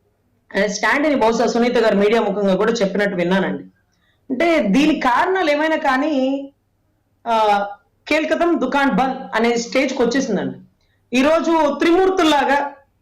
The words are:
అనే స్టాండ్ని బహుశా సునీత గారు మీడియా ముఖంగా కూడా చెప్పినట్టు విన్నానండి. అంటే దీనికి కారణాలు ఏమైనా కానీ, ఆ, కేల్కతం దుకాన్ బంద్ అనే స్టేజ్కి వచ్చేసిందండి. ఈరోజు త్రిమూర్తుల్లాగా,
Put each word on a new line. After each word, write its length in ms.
అనే 120
స్టాండ్ని 480
బహుశా 320
సునీత 300
గారు 180
మీడియా 260
ముఖంగా 340
కూడా 160
చెప్పినట్టు 440
విన్నానండి. 480
అంటే 300
దీనికి 400
కారణాలు 520
ఏమైనా 240
కానీ, 800
ఆ, 400
కేల్కతం 540
దుకాన్ 300
బంద్ 260
అనే 220
స్టేజ్కి 440
వచ్చేసిందండి. 560
ఈరోజు 600
త్రిమూర్తుల్లాగా, 920